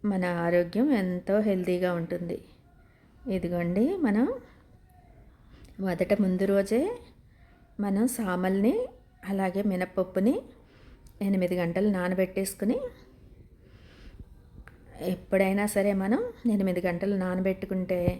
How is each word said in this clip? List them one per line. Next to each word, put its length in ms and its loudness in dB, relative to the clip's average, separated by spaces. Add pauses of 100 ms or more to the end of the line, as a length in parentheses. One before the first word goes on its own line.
(100)
మన 140 0 (180)
ఆరోగ్యం 460 2 (100)
ఎంతో 360 -2 (120)
హెల్తీగా 520 0
ఉంటుంది. 380 -6 (1000)
ఇదిగోండి, 480 0 (120)
మనం 300 2 (1500)
మొదట 400 0
ముందు 300 2
రోజే 300 2 (1040)
మనం 200 2 (120)
సామల్ని, 580 2 (560)
అలాగే 320 -2 (100)
మినప్పప్పుని 600 0 (920)
ఎనిమిది 340 0
గంటలు 360 0
నానబెట్టేసుకుని, 840 -2 (2250)
ఎప్పుడైనా 520 0
సరే 260 2 (120)
మనం 160 2 (340)
ఎనిమిది 340 0
గంటలు 280 -2
నానబెట్టుకుంటే 840 -2 (200)